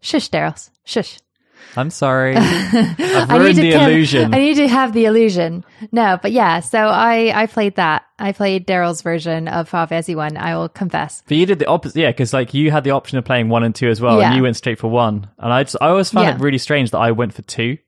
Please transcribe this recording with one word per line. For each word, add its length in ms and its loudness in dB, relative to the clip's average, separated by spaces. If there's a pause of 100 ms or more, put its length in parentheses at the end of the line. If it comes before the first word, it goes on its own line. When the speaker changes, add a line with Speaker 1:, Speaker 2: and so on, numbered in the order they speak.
Speaker 1:
Shush, 300 -4
Daryl. 400 -4 (140)
Shush. 340 -6 (580)
Speaker 2:
I'm 140 -4
sorry. 440 0
Speaker 1:
<laughs> 20 4
Speaker 2:
I've 920 0
Speaker 1:
I 40 4
need 60 6
Speaker 2:
ruined 160 6
Speaker 1:
to 60 4
Speaker 2:
the 100 4
Speaker 1:
con-, 180 6
Speaker 2:
illusion. 440 2
Speaker 1:
I 40 4
need 160 2
to 140 4
have 240 2
the 120 2
illusion. 600 2 (280)
No, 280 2
but 120 -6
yeah, 280 2
so 180 -4
I, 640 2
I 40 0
played 300 -2
that. 280 0 (140)
I 140 -6
played 340 -2
Daryl's 360 -2
version 460 -6
of 200 -6
Final 180 -2
Fantasy 300 -6
one, 200 -6
I 200 -6
will 120 -6
confess. 600 -8
Speaker 2:
But 80 0
you 100 4
did 120 0
the 80 -2
opposite, 340 -2
yeah, 120 2
'cause, 200 -2
like, 220 -2
you 160 2
had 140 0
the 80 0
option 260 -4
of 60 -6
playing 240 0
one 160 2
and 100 -2
two 140 -2
as 120 0
well, 200 2
and 100 4
Speaker 1:
Yeah. 60 0
Speaker 2:
you 60 2
went 140 0
straight 220 -6
for 100 -4
one. 400 -2 (100)
And 140 -4
I 120 2
just, 160 -12
I 80 2
always 220 2
found 180 2
it 100 -2
Speaker 1:
Yeah. 60 -4
Speaker 2:
really 140 0
strange 340 -2
that 60 -2
I 140 2
went 220 -4
for 80 -18
two. 340 -6 (120)